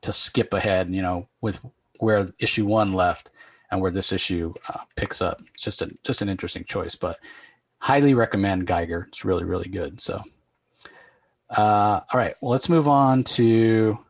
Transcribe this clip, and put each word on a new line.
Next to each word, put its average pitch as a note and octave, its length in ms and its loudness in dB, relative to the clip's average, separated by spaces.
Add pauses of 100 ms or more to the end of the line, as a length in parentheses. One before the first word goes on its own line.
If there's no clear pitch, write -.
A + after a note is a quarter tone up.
to - 100 -8
skip - 420 -2
ahead, F#2 400 0
you F#2+ 80 -2
know, F2+ 260 -4 (140)
with G#2 180 -6 (400)
where G#2 280 2 (120)
issue A2 260 -2
one G#2 280 2
left F2+ 360 0 (400)
and F#2+ 100 -4
where F#2 120 0
this F#2 200 -2
issue, E2+ 420 -2 (140)
uh, - 140 -10 (140)
picks - 260 -6
up. F2 200 -4 (120)
It's - 100 -16
just - 180 -6
a, - 100 -6 (120)
just - 180 -4
an G2+ 80 -2
interesting F#2 360 -6
choice, E2+ 300 -8
but E2+ 240 -6 (580)
highly C#3+ 360 4
recommend G2 540 0
Geiger. E2+ 420 -2
It's - 160 -12
really, F2 180 0
really F2+ 260 -6
good. F#2 300 -8
So, - 220 -8 (1300)
uh, G#2 520 2 (100)
all B2+ 80 2
right, A2 220 -2
well, B2+ 100 -2
let's C3 180 0
move D#3+ 180 4
on C3+ 360 4
to A2+ 720 4 (120)